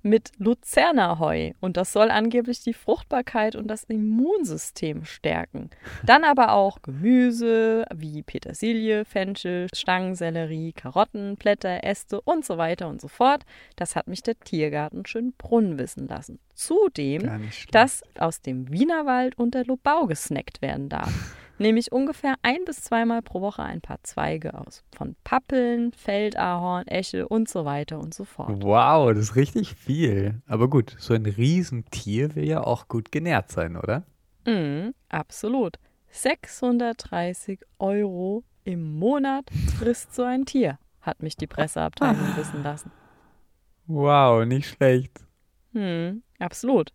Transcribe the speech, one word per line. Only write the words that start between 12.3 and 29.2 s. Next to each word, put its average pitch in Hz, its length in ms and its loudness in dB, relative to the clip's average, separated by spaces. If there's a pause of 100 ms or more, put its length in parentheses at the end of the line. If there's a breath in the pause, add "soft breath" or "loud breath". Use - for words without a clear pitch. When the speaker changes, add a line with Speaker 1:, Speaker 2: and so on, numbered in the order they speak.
Speaker 1:
so 170 120 -4
weiter 170 300 -2
und 143 140 -10
so - 80 -16
fort. 269 340 2 (320 loud breath)
Das - 220 -6
hat - 100 -4
mich 180 160 -8
der 233 160 -4
Tiergarten 151 680 -4
Schönbrunn 226 720 0
wissen 131 300 -8
lassen. - 320 -12 (140)
Zudem, 185 680 0
Speaker 2:
Gar 110 160 -4
nicht 107 160 -10
schlecht. - 200 -6
Speaker 1:
dass 247 280 6 (140)
aus 165 240 -2
dem 127 300 -6
Wienerwald 254 680 0
und 240 160 0
der 254 120 -2
Lobau 285 420 2
gesnackt - 540 -6
werden 139 260 -6
darf. - 240 -4
Speaker 2:
<laughs> - 340 -8 (160)
Speaker 1:
Nämlich 220 300 2
ungefähr 269 500 -2
ein- 294 240 0
bis - 200 -10
zweimal 233 360 0
pro 185 200 -8
Woche 202 220 -6
ein - 180 -8
paar - 220 -12
Zweige 156 540 -6
aus, - 240 -18 (140)
von - 300 -10
Pappeln, 240 680 0
Feldahorn, 180 960 -2
Eche 185 400 -4
und 220 220 0
so 165 160 -4
weiter 147 340 -6
und 156 140 -10
so 196 100 -12
fort. 104 400 -8
Speaker 2:
Wow, 123 460 8
das 107 140 4